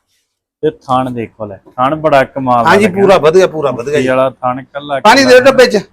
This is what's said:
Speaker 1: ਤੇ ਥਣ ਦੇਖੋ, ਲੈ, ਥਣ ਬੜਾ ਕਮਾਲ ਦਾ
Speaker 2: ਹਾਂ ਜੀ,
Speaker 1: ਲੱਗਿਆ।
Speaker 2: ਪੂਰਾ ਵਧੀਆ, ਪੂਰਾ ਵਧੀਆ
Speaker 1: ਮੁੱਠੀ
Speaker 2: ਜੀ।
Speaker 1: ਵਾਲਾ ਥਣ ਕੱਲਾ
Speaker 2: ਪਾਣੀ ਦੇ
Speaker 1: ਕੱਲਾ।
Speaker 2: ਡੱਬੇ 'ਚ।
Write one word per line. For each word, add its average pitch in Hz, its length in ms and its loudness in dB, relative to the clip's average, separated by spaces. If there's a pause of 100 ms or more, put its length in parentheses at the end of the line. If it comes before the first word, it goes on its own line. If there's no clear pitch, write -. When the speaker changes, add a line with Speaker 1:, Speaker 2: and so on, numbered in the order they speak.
(600)
Speaker 1:
ਤੇ 151 80 -2
ਥਣ 131 400 -4
ਦੇਖੋ, 113 360 -12
ਲੈ, 101 100 -16
ਥਣ 131 400 -6
ਬੜਾ 147 280 0
ਕਮਾਲ 127 400 -2
ਦਾ 160 60 0
Speaker 2:
ਹਾਂ 190 80 2
ਜੀ, 208 80 2
Speaker 1:
ਲੱਗਿਆ। 196 180 -2
Speaker 2:
ਪੂਰਾ 190 140 4
ਵਧੀਆ, 165 300 2
ਪੂਰਾ 147 240 -6
ਵਧੀਆ 120 140 -10
Speaker 1:
ਮੁੱਠੀ 147 160 -2
Speaker 2:
ਜੀ। 127 60 -2
Speaker 1:
ਵਾਲਾ 131 220 0
ਥਣ 127 340 -8
ਕੱਲਾ 143 360 -10
Speaker 2:
ਪਾਣੀ 254 240 2
ਦੇ 254 160 6
Speaker 1:
ਕੱਲਾ। 262 120 4
Speaker 2:
ਡੱਬੇ 247 140 4
'ਚ। 208 140 -2 (140)